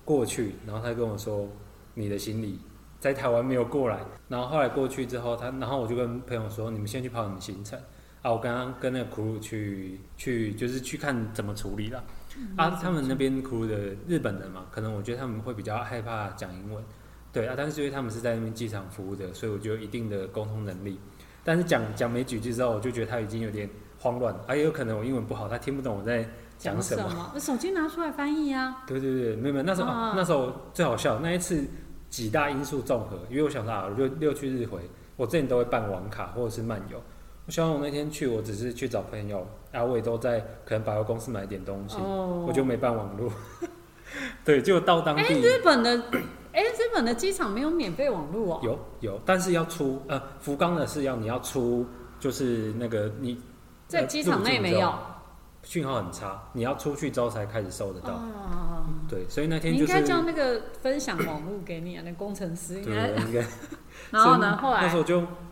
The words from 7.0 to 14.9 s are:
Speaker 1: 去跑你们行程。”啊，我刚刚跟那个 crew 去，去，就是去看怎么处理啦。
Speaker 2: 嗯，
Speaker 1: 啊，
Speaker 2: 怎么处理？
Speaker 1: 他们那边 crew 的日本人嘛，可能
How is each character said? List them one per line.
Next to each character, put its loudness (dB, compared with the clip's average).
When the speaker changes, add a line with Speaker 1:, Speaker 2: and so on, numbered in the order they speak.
Speaker 1:
去 -4
跑 -4
你 -4
们 -8
行 -8
程。” -10
啊， 2
我 4
刚 0
刚 -2
跟 0
那 0
个 -2
crew -2
去， -4
去， 0
就 -2
是 -2
去 -8
看 -2
怎 -4
么 -2
处 -4
理 -2
啦。 -6
Speaker 2:
嗯， -8
Speaker 1:
啊， 4
Speaker 2:
怎 0
么 -4
处 -
理？ -6
Speaker 1:
他 2
们 2
那 2
边 2
crew -2
的 0
日 2
本 0
人 -10
嘛， -12
可 -8
能 -2